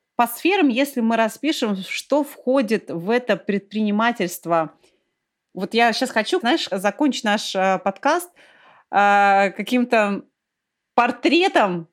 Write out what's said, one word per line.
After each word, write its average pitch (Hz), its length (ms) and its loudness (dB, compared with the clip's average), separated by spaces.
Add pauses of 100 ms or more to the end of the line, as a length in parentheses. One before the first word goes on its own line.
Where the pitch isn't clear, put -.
(140)
По 240 140 0
сферам, 349 400 0
если 254 320 -2
мы 226 160 0
распишем, 226 600 -2
что - 460 -2
входит 247 640 -2
в 170 220 -6
это 247 260 0
предпринимательство. 202 1400 -2 (800)
Вот 190 200 -8
я 233 180 4
щас 254 180 -4
хочу, 226 280 -2
знаешь, 294 320 -2
закончить 208 540 -2
наш, 208 320 -2
э, 190 240 0
подкаст, 294 500 -2 (640)
э, 202 640 4
каким-то 226 640 0 (720)
портретом 254 1000 0